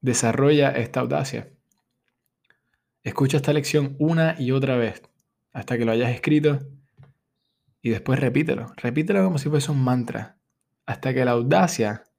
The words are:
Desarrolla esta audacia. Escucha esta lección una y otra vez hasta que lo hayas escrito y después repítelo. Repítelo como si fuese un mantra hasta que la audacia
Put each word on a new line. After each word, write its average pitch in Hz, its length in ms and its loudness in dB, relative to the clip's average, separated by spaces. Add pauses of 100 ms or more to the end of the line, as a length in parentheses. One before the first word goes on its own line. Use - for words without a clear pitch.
Desarrolla 139 680 2
esta 127 300 -4
audacia. 127 520 -4 (1500)
Escucha 135 340 0
esta 147 160 0
lección 143 460 0
una 160 400 2
y 131 140 -2
otra 135 240 0
vez 113 260 -2 (500)
hasta 123 240 -6
que 117 80 0
lo 113 80 2
hayas 120 180 2
escrito 147 500 2 (1200)
y 120 80 0
después 131 280 0
repítelo. 135 580 0
Repítelo 160 460 0
como 185 140 0
si 143 140 -2
fuese 151 200 0
un 135 140 0
mantra 123 540 -2 (480)
hasta 131 260 -4
que 127 140 2
la 120 60 2
audacia 120 720 0 (140)